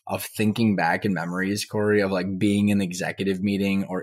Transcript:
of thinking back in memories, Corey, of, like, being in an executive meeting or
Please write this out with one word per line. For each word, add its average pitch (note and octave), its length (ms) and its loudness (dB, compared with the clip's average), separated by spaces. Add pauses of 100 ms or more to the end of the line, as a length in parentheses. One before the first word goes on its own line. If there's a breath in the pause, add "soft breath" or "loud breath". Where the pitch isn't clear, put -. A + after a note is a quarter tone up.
of F#2+ 160 -4
thinking G#2+ 520 2
back F2+ 300 0
in G2+ 80 2
memories, F#2 500 -2
Corey, G#2 380 2
of, G2 100 0
like, F#2 280 -2
being G#2 300 4
in G2+ 100 2
an - 20 2
executive F2+ 600 -4
meeting G2 420 0
or F2+ 180 -6